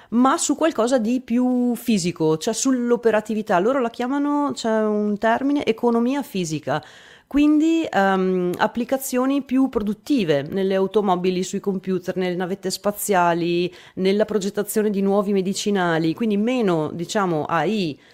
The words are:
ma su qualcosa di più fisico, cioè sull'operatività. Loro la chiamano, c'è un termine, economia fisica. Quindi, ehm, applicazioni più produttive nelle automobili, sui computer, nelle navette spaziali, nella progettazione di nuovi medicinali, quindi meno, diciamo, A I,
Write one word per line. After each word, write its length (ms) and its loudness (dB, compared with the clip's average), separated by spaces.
ma 280 4
su 160 0
qualcosa 440 2
di 220 0
più 540 0
fisico, 640 0
cioè 160 -4
sull'operatività. 1040 0
Loro 220 2
la 100 0
chiamano, 640 -2
c'è 160 -4
un 480 0
termine, 480 0
economia 560 0
fisica. 580 -4
Quindi, 580 2
ehm, 720 0
applicazioni 840 -2
più 260 0
produttive 800 0
nelle 280 0
automobili, 640 0
sui 180 -6
computer, 560 -4
nelle 180 -2
navette 360 -6
spaziali, 1000 0
nella 280 2
progettazione 640 -2
di 140 -2
nuovi 320 2
medicinali, 800 0
quindi 240 0
meno, 520 0
diciamo, 540 -2
A 220 -2
I, 340 -2